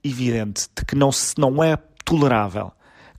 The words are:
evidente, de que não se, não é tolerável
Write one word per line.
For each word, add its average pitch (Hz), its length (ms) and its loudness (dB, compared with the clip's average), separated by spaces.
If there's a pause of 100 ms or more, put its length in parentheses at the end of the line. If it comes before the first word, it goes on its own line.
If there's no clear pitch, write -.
evidente, 117 760 -4
de - 80 -6
que - 120 -4
não 139 160 4
se, - 260 -4
não 143 240 2
é 160 160 4 (260)
tolerável 107 680 0 (460)